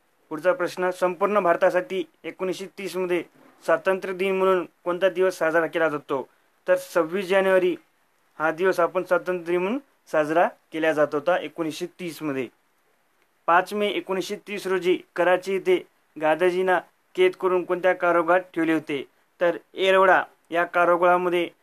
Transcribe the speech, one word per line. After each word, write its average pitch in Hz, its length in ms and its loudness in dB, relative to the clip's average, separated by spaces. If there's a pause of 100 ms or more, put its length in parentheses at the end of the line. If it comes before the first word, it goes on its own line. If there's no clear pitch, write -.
(300)
पुढचा 156 240 0
प्रश्न, 175 380 -2
संपूर्ण 185 480 0
भारतासाठी 180 640 2 (200)
एकोणीसशे 180 420 -8 (120)
तीस 175 200 -10
मध्ये 175 260 -2 (420)
स्वातंत्र्य 190 480 0
दिन 190 220 -2
म्हणून 190 300 2 (180)
कोणता 180 260 0
दिवस 185 280 0
साजरा 160 300 2
केला 160 220 0
जातो? 143 380 -6 (400)
तर 180 80 4
सव्वीस 180 500 -2
जानेवारी 185 500 2 (640)
हा 156 120 0
दिवस 180 280 0
आपण 170 240 0
स्वातंत्र्य 175 480 -2
दिन 180 100 0
म्हणून 208 180 -2 (320)
साजरा 160 360 2
केला 160 440 -4
जात 147 220 2
होता 156 240 0
एकोणीसशे 160 480 -8 (140)
तीस 165 240 -10
मध्ये. 135 240 -4 (1000)
पाच 180 260 2
मे 208 140 -2
एकोणीसशे 185 480 -6 (120)
तीस 196 200 -10
रोजी 185 300 0 (180)
कराची 180 380 0
येथे 180 300 0 (380)
गांधीजींना 180 580 2 (360)
कैद 185 200 4
करून 185 280 0
कोणत्या 180 300 0
कारागृहात 170 480 2 (120)
ठेवले 160 200 0
होते? 151 300 -4 (380)
तर 170 160 0 (160)
एरवडा 190 500 4 (280)
या 165 120 0
कारागृहामध्ये 175 840 2 (120)